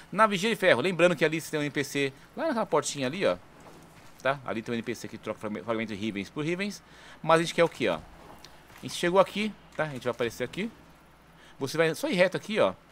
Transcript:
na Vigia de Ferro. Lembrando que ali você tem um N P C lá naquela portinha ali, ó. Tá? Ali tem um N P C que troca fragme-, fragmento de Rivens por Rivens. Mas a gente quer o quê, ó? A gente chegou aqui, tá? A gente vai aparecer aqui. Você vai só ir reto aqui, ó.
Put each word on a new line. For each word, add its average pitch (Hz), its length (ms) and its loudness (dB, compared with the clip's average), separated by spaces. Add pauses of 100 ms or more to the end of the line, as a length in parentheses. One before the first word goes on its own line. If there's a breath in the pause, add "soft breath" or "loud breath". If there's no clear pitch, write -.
(100)
na 214 160 4
Vigia 202 240 0
de 208 60 0
Ferro. 151 240 6
Lembrando 175 340 4
que 165 100 2
ali 156 160 0
você - 80 -12
tem 151 120 -2
um - 20 0
N 147 80 -2
P 143 140 -2
C 139 280 -2 (240 loud breath)
lá 320 120 -2
naquela 226 180 -2
portinha 143 400 0
ali, 165 180 -2
ó. 90 120 2 (840)
Tá? 139 220 0
Ali 110 160 -6
tem 120 140 -6
um - 20 -2
N 113 60 -4
P 113 120 -6
C - 120 -10
que 107 100 -14
troca 107 220 -10
fragme-, 104 240 -8
fragmento 113 320 -4
de 92 60 -10
Rivens 101 280 -4
por 147 160 -8
Rivens. 180 380 -6 (400 loud breath)
Mas 160 160 6
a 170 40 2
gente 165 120 -4
quer 170 80 4
o 165 60 6
quê, 113 200 -2
ó? 85 80 2
A - 840 -18
gente 127 120 -8
chegou 180 260 4
aqui, 202 340 0 (220)
tá? 156 80 -2
A 156 40 -4
gente 131 140 -10
vai 123 80 0
aparecer 117 320 -4
aqui. 175 280 -4 (920 loud breath)
Você 135 160 -4
vai 160 180 4
só - 140 -4
ir 277 60 0
reto 180 220 4
aqui, 208 220 -4
ó. 101 160 4 (180)